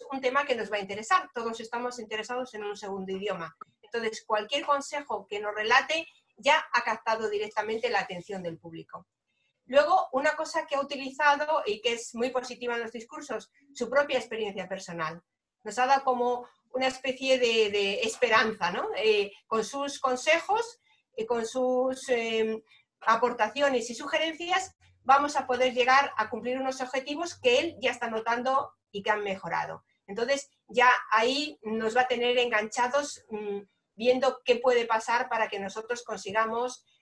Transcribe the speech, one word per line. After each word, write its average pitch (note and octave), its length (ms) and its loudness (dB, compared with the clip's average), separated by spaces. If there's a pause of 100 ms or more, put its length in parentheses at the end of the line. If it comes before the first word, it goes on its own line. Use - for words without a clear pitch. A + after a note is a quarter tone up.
(100)
un C4+ 100 -6
tema C4 240 2
que C#4 100 0
nos G#3+ 180 -6
va G#3 40 -2
a G3+ 40 -2
interesar. G#3 540 0
Todos A3+ 260 -6
estamos B3 380 -6
interesados A3 560 -6
en G#3 100 -8
un G3+ 120 -6
segundo F#3+ 360 -8
idioma. F#3+ 440 -6 (260)
Entonces, A3 440 -6
cualquier G#3+ 380 -2
consejo C#4+ 640 -2
que G#3 120 -6
nos G#3 140 -4
relate C4 520 2 (300)
ya D4 360 4
ha A#3+ 100 2
captado A3+ 460 -2
directamente G#3+ 600 -2
la G3+ 100 2
atención F#3 420 -8
del E3 160 -8
público. E3 480 -16 (600)
Luego, D4+ 460 4
una D4 220 2
cosa D#4 320 -4
que C#4+ 80 -8
ha C#4 60 2
utilizado C#4+ 840 0
y G#3+ 140 -2
que A#3+ 120 0
es A#3 220 -8
muy A#3 160 -2
positiva B3 440 -4
en A#3 80 -4
los A3 100 -10
discursos, A#3+ 580 -10 (240)
su A3+ 140 -4
propia C#4 300 2
experiencia G3+ 500 -6
personal. E3+ 540 -8 (420)
Nos G#3+ 140 -8
ha B3+ 80 4
dado C4+ 180 4
como B3 420 0 (240)
una C4 180 2
especie C4 500 0
de, A#3 320 4
de G3+ 300 0
esperanza, A3 720 2
¿no? C#4 260 -4
Eh, G#3 360 2 (140)
con A3 180 0
sus C#4 360 -6
consejos, E4 800 0 (340)
eh, A3 120 -6
con A#3 200 -2
sus, B3+ 640 0
eh, A3 560 0 (380)
aportaciones A#3+ 880 2
y A#3 40 -8
sugerencias, E4 800 -2 (300)
vamos C#4+ 320 6
a C4 100 -2
poder B3 280 2
llegar B3+ 420 6
a A3 140 0
cumplir A#3+ 280 -4
unos C4 220 -4
objetivos C#4+ 580 -6
que B3+ 200 4
él - 220 -2
ya A#3+ 100 0
está B3 180 -4
notando A#3+ 640 0 (180)
y G3+ 120 -10
que G#3+ 80 -2
han G#3 120 2
mejorado. E3 600 -6 (220)
Entonces, A#3+ 440 -4 (180)
ya B3 220 6 (200)
ahí C4+ 520 2
nos A3 340 -2
va B3+ 60 4
a B3+ 60 2
tener B3 300 0
enganchados, A#3+ 920 0
mm, G#3 300 -6 (340)
viendo B3 500 2
qué - 120 4
puede A#3+ 300 4
pasar A#3 420 0
para A3 200 0
que G#3 100 -6
nosotros A3 440 -6
consigamos A3 840 -2 (180)